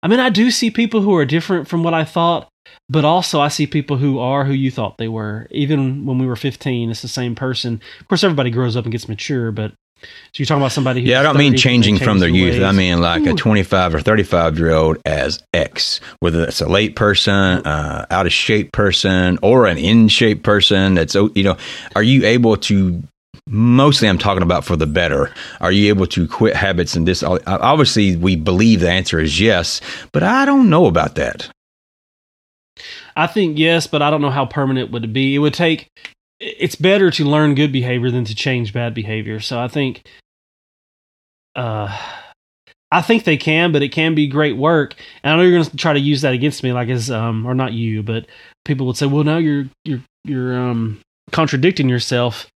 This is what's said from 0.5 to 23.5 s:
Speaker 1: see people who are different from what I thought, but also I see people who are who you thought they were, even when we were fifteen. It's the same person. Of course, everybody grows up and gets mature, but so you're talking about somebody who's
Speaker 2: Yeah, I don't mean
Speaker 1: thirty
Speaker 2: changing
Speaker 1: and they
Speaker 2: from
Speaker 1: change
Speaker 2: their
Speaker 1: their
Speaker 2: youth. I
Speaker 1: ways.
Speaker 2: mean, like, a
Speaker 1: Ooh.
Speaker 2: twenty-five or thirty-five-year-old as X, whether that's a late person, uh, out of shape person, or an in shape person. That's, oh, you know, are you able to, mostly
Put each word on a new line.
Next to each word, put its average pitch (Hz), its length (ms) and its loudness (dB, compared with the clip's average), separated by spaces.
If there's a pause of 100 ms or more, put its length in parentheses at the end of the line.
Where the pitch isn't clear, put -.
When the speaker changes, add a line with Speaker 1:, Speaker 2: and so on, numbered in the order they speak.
Speaker 1:
see 226 200 -2
people 226 320 0
who 196 140 2
are 151 80 2
different 165 440 -2
from 170 160 -2
what 165 100 0
I 160 100 0
thought, 170 440 -2 (400)
but 143 160 2
also 160 360 2
I 143 80 2
see 147 180 -2
people 143 320 -2
who 135 200 0
are 135 260 -2
who 135 80 -2
you 135 180 0
thought 113 280 -6
they 113 100 -6
were, 110 420 -8
even 139 540 -2
when 127 140 -2
we 131 80 0
were 120 100 -4
fifteen. 120 540 -4
It's 113 120 -8
the 123 60 -12
same 123 260 -6
person. 123 460 -6 (200)
Of - 80 -20
course, 180 160 0
everybody 143 260 0
grows 120 260 -2
up 117 80 -4
and 113 80 -6
gets 117 160 -8
mature, 117 440 -6
but 107 200 -8 (300)
so - 60 -20 (280)
you're 139 100 -4
talking 143 140 0
about 131 120 0
somebody 131 280 -2
who's 123 100 0
Speaker 2:
Yeah, 127 100 4
I - 20 4
don't 143 160 4
mean 143 140 4
Speaker 1:
thirty - 100 2
Speaker 2:
changing 117 320 4
Speaker 1:
and 92 60 2
they 135 40 -2
Speaker 2:
from 110 140 2
Speaker 1:
change - 20 4
Speaker 2:
their 87 120 4
Speaker 1:
their 90 220 2
Speaker 2:
youth. 90 80 2
I 95 60 2
Speaker 1:
ways. 98 80 2
Speaker 2:
mean, 90 240 2
like, 85 260 0
a - 40 0
Speaker 1:
Ooh. 220 60 0
Speaker 2:
twenty-five 95 580 0
or 76 60 0
thirty-five-year-old 82 1040 2
as 69 360 -4 (120)
X, - 460 -4 (200)
whether 82 200 0
that's - 200 -4
a 78 80 -4
late 101 280 0
person, 104 360 2 (320)
uh, 73 460 -4
out 92 160 0
of 82 60 0
shape - 400 -2
person, 92 680 2
or 117 260 6
an 85 120 0
in 110 300 4
shape 107 340 2
person. 98 520 2
That's, 82 220 0
oh, 104 180 2
you 98 100 0
know, 95 120 0 (400)
are 107 60 2
you 127 240 4
able 113 300 4
to, 92 460 0 (460)
mostly 120 600 4